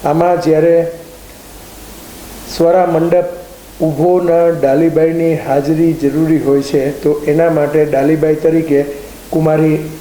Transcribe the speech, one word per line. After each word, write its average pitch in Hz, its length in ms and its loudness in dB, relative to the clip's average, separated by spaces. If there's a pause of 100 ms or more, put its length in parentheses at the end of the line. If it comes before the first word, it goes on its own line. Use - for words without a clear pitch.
આમાં 170 360 0
જ્યારે 165 500 2 (1700)
સ્વરા 175 280 4
મંડપ 170 400 0 (560)
ઊભો 165 380 2
ન 175 120 0 (300)
ડાલીબાઈની 160 760 2
હાજરી 151 580 0
જરૂરી 147 500 0
હોય 139 180 2
છે, 139 420 -2
તો 147 240 0
એના 165 220 2
માટે 151 360 2
ડાલીબાઈ 151 500 0
તરીકે 160 480 0 (460)
કુમારી 156 720 0